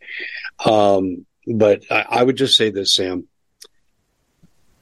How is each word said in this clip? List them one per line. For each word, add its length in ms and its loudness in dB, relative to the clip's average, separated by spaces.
Um, 600 2
but 440 2
I, 180 -2
I 140 0
would 140 0
just 180 0
say 140 2
this, 240 -4
Sam. 320 -4